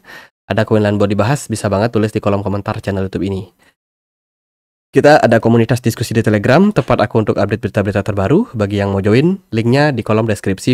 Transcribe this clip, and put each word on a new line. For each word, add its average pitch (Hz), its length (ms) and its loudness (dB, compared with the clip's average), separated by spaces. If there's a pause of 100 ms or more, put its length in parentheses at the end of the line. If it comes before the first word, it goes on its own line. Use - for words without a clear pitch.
(440)
ada 107 240 -4
koin 107 160 2
lain 104 160 0
buat 101 80 2
dibahas, 104 400 -2
bisa 107 240 -4
banget 110 240 0
tulis 107 160 0
di 110 80 -4
kolom 101 240 -2
komentar 101 400 -6
channel 95 240 -4
YouTube 92 240 -6
ini. 95 160 -8 (1500)
Kita 143 240 6
ada 117 240 2
komunitas 117 400 2
diskusi 113 320 -4
di 113 80 0
Telegram, 127 480 2
tempat 127 320 0
aku 110 160 -2
untuk 107 160 0
update 104 240 -2
berita-berita 101 400 -2
terbaru. 101 560 0
Bagi 101 240 -2
yang 98 160 0
mau 98 80 -2
join, 143 480 2
linknya 123 400 0
di 113 80 -4
kolom 110 240 0
deskripsi 104 500 -2